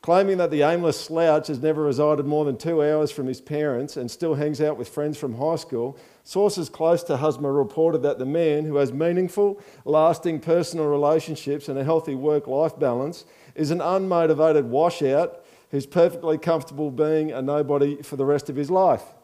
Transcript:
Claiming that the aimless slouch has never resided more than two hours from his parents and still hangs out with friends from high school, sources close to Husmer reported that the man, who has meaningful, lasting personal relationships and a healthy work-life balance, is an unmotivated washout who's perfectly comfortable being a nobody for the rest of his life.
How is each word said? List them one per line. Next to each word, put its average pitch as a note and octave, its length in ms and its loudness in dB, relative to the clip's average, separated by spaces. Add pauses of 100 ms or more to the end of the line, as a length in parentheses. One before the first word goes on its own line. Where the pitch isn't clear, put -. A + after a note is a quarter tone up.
Claiming F#3+ 360 2
that F3 120 0
the D3 140 2
aimless E3+ 360 2
slouch D#3 460 2
has C#3 140 -6
never D#3 240 -2
resided D3 420 2
more D3+ 180 0
than C#3 140 -2
two D#3+ 240 -2
hours D3+ 300 0
from C3 160 -8
his C3 120 -8
parents D3 580 -4
and B2 120 -8
still E3 240 -4
hangs D3 260 -2
out D3+ 160 0
with A#2 140 -10
friends D3+ 260 -4
from B2+ 200 -8
high D3+ 220 -2
school, B2+ 380 -6 (280)
sources F#3+ 460 -2
close E3+ 340 2
to C#3 140 -2
Husmer C#3+ 380 0
reported D#3 460 2
that C#3+ 160 0
the B2+ 80 -6
man, D3+ 400 0
who D3 120 -2
has C3+ 140 2
meaningful, F3+ 680 0 (240)
lasting D#3 540 2
personal E3 480 0
relationships D3 840 -2
and C3+ 80 -4
a C3+ 60 -4
healthy D#3 320 0
work-life C#3+ 640 0
balance, C#3 460 -2 (280)
is D3+ 160 -2
an E3+ 80 0
unmotivated D#3+ 840 2
washout D3 840 0 (240)
who's C#3 160 -4
perfectly E3+ 540 2
comfortable D3+ 500 -2
being D#3 420 0
a B2+ 80 -6
nobody C#3+ 600 0
for - 140 -12
the C3+ 100 0
rest C#3+ 240 0
of C3+ 60 -8
his C#3+ 160 -4
life. F3+ 320 4 (200)